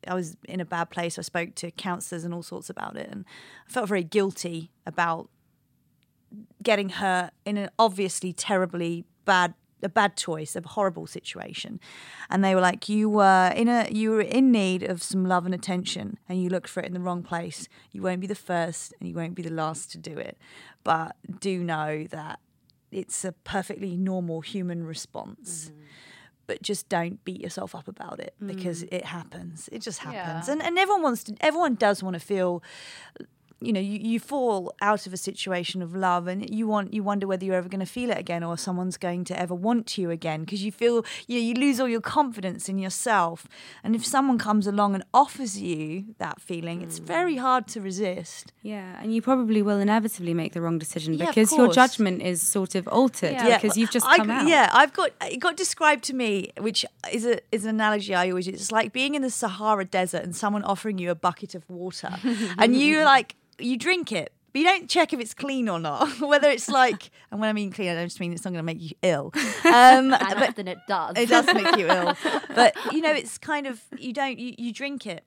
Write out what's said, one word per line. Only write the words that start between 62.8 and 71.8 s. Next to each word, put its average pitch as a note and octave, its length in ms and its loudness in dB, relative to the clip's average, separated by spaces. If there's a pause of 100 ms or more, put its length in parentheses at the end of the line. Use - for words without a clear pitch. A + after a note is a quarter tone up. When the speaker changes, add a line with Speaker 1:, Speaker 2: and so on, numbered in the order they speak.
Speaker 1:
like, C4+ 320 6 (220)
you B3 180 -2
drink E4+ 340 0
it, F3 220 -4 (180)
but C4+ 80 -2
you D#4 60 4
don't F4+ 240 2
check E4 240 4
if C4+ 60 -4
it's A3 160 -8
clean C4 340 -2
or F3 100 0
not. D#3+ 300 0 (100)
<laughs> - 0 -
Whether C#4+ 300 6
it's B3 200 0
like, C4 420 4 (180)
and G#3 100 -8
when G#3+ 100 0
I G#3+ 40 0
mean G#3 180 -4
clean, F3+ 180 -4
I F3 40 -2
don't E3+ 140 -2
just - 120 -12
mean F3 140 -4
it's E3+ 100 -10
not G3 80 -6
gonna E3+ 120 -4
make D#3+ 180 -6
you D#3+ 220 -12
ill. D#3 300 2
Speaker 3:
<laughs> B3+ 320 -2
Speaker 1:
Um, C4 460 12
Speaker 2:
And - 80 -
Speaker 1:
but C4+ 300 2
Speaker 2:
often G3+ 180 -8
it F3+ 200 -8
does. F3 300 -2
Speaker 1:
it A#3 120 2
does - 240 8
make E4 240 4
you F3 100 2